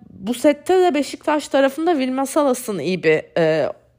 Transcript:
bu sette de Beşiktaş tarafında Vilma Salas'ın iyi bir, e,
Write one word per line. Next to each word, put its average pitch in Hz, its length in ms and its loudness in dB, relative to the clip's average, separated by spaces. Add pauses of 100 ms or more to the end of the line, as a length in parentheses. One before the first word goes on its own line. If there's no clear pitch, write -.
(100)
bu 196 240 -8
sette 294 460 2
de 349 140 2
Beşiktaş 294 540 -4
tarafında 285 500 0
Vilma 262 280 -2
Salas'ın 254 520 -2
iyi 160 240 -4
bir, 156 360 0
e, 156 340 0 (260)